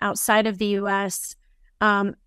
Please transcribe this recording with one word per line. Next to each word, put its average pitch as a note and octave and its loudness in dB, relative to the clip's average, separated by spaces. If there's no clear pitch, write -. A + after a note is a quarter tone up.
outside G#3 0
of G3+ -4
the G#3+ -2
U G3+ -2
S, G3 -4
um, G3+ 4